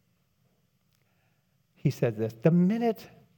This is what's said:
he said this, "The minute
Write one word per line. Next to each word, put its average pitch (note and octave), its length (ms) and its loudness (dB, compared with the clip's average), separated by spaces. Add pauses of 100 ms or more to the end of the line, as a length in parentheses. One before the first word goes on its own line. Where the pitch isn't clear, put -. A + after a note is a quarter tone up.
(1800)
he - 160 -2
said A#2 260 -2
this, A2 160 -6
"The - 180 0
minute G#3+ 560 0 (320)